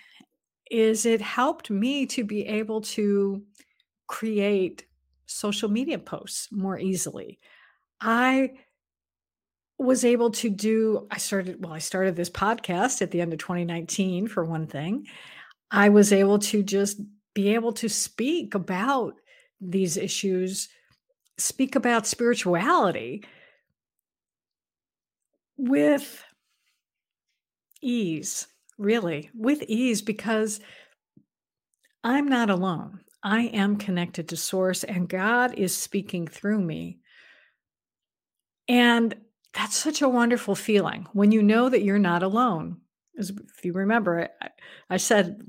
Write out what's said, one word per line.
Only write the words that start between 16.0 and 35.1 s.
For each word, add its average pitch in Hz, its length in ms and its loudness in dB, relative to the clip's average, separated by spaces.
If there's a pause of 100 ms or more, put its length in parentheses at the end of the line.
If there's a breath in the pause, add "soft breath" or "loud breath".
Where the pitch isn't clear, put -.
able 196 260 6
to 208 240 0
just 196 380 -2 (340)
be 202 200 2
able 233 200 -2
to 226 140 -4
speak 247 680 -4
about 202 600 -2 (460 soft breath)
these 185 380 -2
issues, 190 720 -4 (680 soft breath)
speak - 400 -2
about 233 300 0
spirituality 208 1160 0 (2250 soft breath)
with 285 640 2 (1600)
ease, 214 640 -4 (320)
really, 202 560 -2
with 262 340 0
ease, 220 320 0
because 214 600 -2 (1400 loud breath)
I'm 277 240 2
not 247 220 2
alone. 185 520 -2 (220)
I 214 200 2
am 208 340 0
connected 175 540 -4
to 165 60 -8
Source, 185 480 -2
and 180 240 -4
God 240 460 0